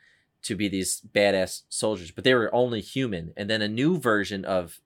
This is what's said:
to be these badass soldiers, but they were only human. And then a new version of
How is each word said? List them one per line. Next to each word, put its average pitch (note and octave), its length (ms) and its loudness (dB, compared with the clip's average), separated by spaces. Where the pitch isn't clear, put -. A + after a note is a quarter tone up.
to G#2 140 -4
be G#2 120 0
these F#2+ 340 -2
badass G2 540 2
soldiers, F#2 420 -4
but - 140 -12
they B2+ 100 6
were A2+ 180 2
only A#2+ 280 0
human. F#2+ 560 -4
And G2+ 120 -6
then A2 140 0
a G#2 60 -2
new C#3 300 2
version G#2 460 0
of F2+ 420 -2